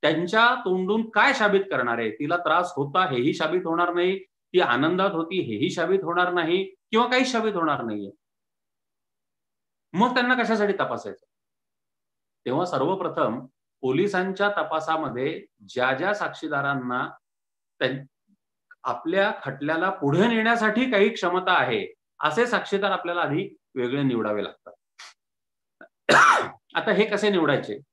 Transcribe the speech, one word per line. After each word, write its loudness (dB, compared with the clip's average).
त्यांच्या 2
तोंडून -2
काय 4
साबित 4
करणार 0
आहे? -2
तिला -4
त्रास 0
होता 0
हेही 0
साबित -2
होणार 0
नाही, 0
ती -2
आनंदात 2
होती -4
हेही -2
साबित 0
होणार 0
नाही 0
किंवा 2
काही 2
साबित -2
होणार -2
नाहीये. -8
मग 2
त्यांना 2
कशासाठी 2
तपासायचं? -6
तेव्हा -2
सर्वप्रथम -2
पोलिसांच्या 0
तपासामध्ये -4
ज्या 0
ज्या -2
साक्षीदारांना -4
त्यां-, -2
आपल्या 0
खटल्याला -2
पुढे 2
नेण्यासाठी 2
काही 4
क्षमता 0
आहे 2
असे 2
साक्षीदार 0
आपल्याला -4
आधी -2
वेगळे -2
निवडावे 0
लागतात. -12
<clears throat> 4
आता -2
हे 4
कसे 0
निवडायचे? 0